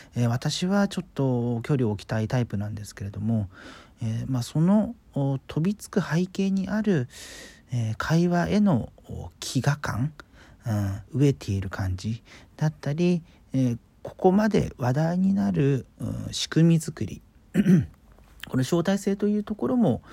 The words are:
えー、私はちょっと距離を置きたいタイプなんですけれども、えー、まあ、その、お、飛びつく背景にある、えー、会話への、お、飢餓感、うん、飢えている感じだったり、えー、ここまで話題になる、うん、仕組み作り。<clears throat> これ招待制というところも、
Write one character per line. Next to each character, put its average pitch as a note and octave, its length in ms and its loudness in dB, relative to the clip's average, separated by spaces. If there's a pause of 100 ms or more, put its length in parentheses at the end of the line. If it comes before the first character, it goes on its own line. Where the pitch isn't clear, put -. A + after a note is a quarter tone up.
(160)
え A#2+ 100 2
ー、 - 20 4
私 C3+ 380 -2
は G3+ 220 4
ち F#3+ 120 -4
ょ - 40 -8
っ - 100 -18
と A#2+ 480 0
距 D3 140 2
離 B2+ 100 2
を G#2+ 40 2
置 G2+ 160 -4
き - 20 -20
た A2 120 0
い G#2+ 80 0
タ B2+ 120 2
イ A#2 60 0
プ - 100 -6
な G#2 120 -2
ん G#2+ 60 -8
で G#2 100 -8
す - 100 -18
け - 100 -10
れ G2 60 -8
ど G2+ 100 -8
も、 G#2+ 280 0 (540)
え A2+ 240 -2
ー、 C3 40 -6
ま B2+ 100 0
あ、 - 20 -2
そ - 180 -2
の、 G3+ 340 4 (200)
お、 C#3 240 0
飛 - 220 -4
び G3 140 0
つ - 160 -16
く G3+ 100 2
背 E3+ 260 0
景 F#3+ 240 -2
に F#3+ 180 0
あ G#3+ 120 -2
る、 F3 280 2 (640)
え A#2 200 0
ー、 - 60 -4
会 E3+ 300 2
話 F3 200 2
へ F#3 120 2
の、 F3 320 2 (160)
お、 F2 220 -10 (100)
飢 - 200 -2
餓 D3 200 0
感、 A2+ 320 -2 (540)
う G2+ 520 -4
ん、 - 40 2
飢 D3 60 6
え C3+ 40 4
て - 200 -4
い G2 80 0
る G2 80 -6
感 F#2 280 -4
じ A2+ 260 -6 (340)
だ D#3 120 2
っ D#3 100 -2
た C#3+ 140 -4
り、 F3 300 2 (300)
え B2+ 200 2
ー、 - 60 -4 (240)
こ - 140 -12
こ F#3 160 -2
ま G#3+ 160 2
で E3 300 0
話 B2 140 0
題 E3 260 -2
に G3 160 0
な G3+ 160 -2
る、 C#3 360 0 (140)
う - 40 -8
ん、 G#2+ 280 -8
仕 - 160 -6
組 E3 200 4
み E3 120 4
作 - 240 -8
り。 - 180 -12 (320)
<clears throat> - 60 2 (880)
こ - 100 -2
れ C3 40 2
招 E3+ 160 2
待 F#3+ 200 2
制 G3 180 0
と G3+ 100 -2
い G#3 120 2
う G#3 40 -2
と G#3+ 120 -6
こ A#3+ 140 -4
ろ B3+ 80 2
も、 F3+ 260 4 (100)